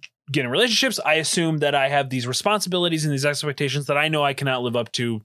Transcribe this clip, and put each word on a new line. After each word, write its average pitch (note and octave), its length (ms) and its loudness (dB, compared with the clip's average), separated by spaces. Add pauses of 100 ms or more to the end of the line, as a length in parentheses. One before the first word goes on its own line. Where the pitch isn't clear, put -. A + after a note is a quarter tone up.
(320)
get C3+ 140 2
in A#2+ 60 -4
relationships, A3 520 2
I D#3 120 2
assume D#3+ 440 0
that C#3+ 160 2
I C3+ 140 2
have C#3 200 0
these B2 180 -4
responsibilities F3 800 0
and D3 80 0
these C3+ 120 0
expectations C#3+ 600 -2
that C#3+ 120 0
I D3+ 100 2
know D#3 160 2
I C#3+ 100 2
cannot C3 300 -2
live A#2+ 120 -2
up A#2+ 180 -2
to A#2 320 -2